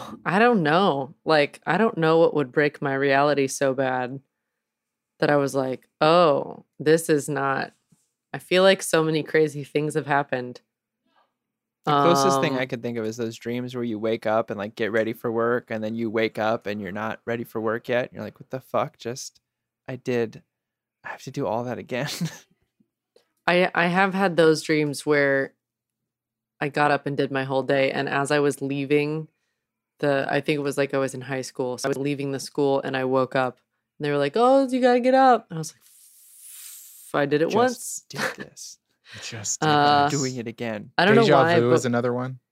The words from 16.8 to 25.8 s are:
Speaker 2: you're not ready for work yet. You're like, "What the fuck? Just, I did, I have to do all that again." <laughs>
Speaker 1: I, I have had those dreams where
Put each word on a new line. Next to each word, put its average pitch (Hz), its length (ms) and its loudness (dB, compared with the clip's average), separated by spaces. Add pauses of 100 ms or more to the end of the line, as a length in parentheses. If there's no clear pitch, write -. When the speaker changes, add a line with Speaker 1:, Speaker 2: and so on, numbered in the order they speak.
Speaker 2:
you're 95 120 -8
not 107 340 -8
ready 117 180 -6
for - 160 -10
work 110 280 -6
yet. 123 240 -2
You're 107 100 -12
like, 104 180 -14
"What - 100 -20
the 127 100 -10
fuck? 123 380 -4
Just, - 420 -14 (480)
I 131 80 -10
did, 120 460 -4 (640)
I - 40 -14
have - 140 -14
to - 80 -12
do 135 160 -6
all 110 180 -4
that 120 140 -8
again." 120 340 -6
<laughs> - 1300 -12
Speaker 1:
I, 175 280 2
I 170 120 0
have 185 280 2
had 190 220 0
those 160 260 4
dreams 151 440 -2
where 139 480 0 (1080)